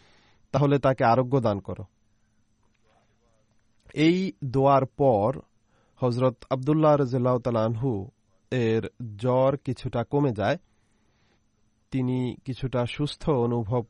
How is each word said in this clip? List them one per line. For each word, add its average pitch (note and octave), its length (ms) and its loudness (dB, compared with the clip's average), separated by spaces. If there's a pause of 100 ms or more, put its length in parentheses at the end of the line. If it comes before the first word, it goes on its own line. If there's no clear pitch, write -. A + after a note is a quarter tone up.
(520)
তাহলে C#3+ 280 2
তাকে C3+ 260 0
আরোগ্য B2 340 2
দান G#2+ 200 0
করো। F#2+ 240 -12 (2000)
এই F3 380 2 (120)
দোয়ার C3+ 420 2
পর A#2+ 540 2 (560)
হযরত B2 400 0 (140)
আব্দুল্লাহ D3+ 460 2
রাদিয়াল্লাহু B2+ 440 0
তাআলা A#2 240 -2
আনহু A2+ 460 -4 (420)
এর A2+ 380 0 (280)
জ্বর B2+ 400 0
কিছুটা B2 460 -6
কমে C#3+ 280 0
যায়, G#2+ 260 -2 (1300)
তিনি B2+ 440 -2 (100)
কিছুটা B2 400 -4
সুস্থ - 440 -6
অনুভব A#2+ 600 0